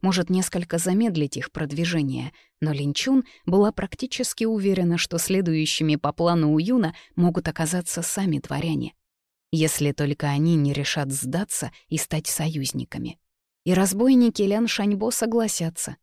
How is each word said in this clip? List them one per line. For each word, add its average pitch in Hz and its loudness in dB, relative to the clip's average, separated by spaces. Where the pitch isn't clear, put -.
может 185 0
несколько 175 -2
замедлить 180 0
их - -8
продвижение, 147 -2
но 156 0
Линчун 143 0
была 202 4
практически - -6
уверена, 190 2
что 165 -4
следующими 160 0
по - -2
плану 170 2
Уюна 175 2
могут 175 2
оказаться 165 -4
сами 175 -2
дворяне. 147 -4
Если 156 0
только 147 -2
они 151 2
не 143 2
решат 139 -4
сдаться 135 -4
и 165 -4
стать 156 -4
союзниками. 139 -6
И 175 2
разбойники 226 4
Лян 208 2
Шаньбо 208 0
согласятся, 220 -2